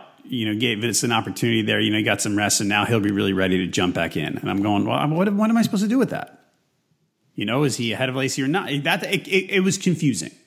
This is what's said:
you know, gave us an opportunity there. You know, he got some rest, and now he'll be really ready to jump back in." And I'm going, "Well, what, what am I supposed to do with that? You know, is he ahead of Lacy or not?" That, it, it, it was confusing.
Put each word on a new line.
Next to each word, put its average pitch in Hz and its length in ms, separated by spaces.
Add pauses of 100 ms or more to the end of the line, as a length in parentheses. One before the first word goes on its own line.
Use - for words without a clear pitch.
(240)
you 117 280
know, 107 60
gave 117 260
us 110 200
an 120 80
opportunity 113 500
there. 107 180
You 107 100
know, 107 60
he 107 80
got 104 160
some 104 160
rest, 104 240
and 101 80
now 104 160
he'll 110 160
be 104 100
really 98 220
ready 95 260
to 92 80
jump 90 280
back 85 220
in." 76 200
And - 140
I'm 98 120
going, 101 220
"Well, 135 240
what, 185 240
what 214 160
am 226 80
I 226 60
supposed 202 220
to 214 40
do 247 100
with 220 120
that? - 280 (960)
You 104 120
know, 131 180
is 123 120
he 117 160
ahead 127 180
of 127 40
Lacy 135 280
or 131 60
not?" 165 200 (140)
That, 165 220
it, - 220
it, 190 280
it 196 60
was 190 180
confusing. 147 540 (140)